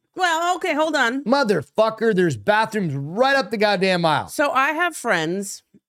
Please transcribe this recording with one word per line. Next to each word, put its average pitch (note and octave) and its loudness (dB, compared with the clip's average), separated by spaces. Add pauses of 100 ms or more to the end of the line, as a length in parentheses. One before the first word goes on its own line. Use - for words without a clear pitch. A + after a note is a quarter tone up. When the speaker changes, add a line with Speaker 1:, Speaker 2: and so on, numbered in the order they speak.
(140)
Speaker 1:
Well, F4 0
okay, F4 -4
hold D#4 -2
on. C4+ 0
Speaker 2:
Motherfucker, A3 0
there's F3 2
bathrooms G#3 0
right F#3 0
up C4 0
the A3+ -6
goddamn F#3+ 2
aisle. C#3+ 2
Speaker 1:
So C#4+ -2
I C4+ 0
have E4 -2
friends, F#3+ -2 (240)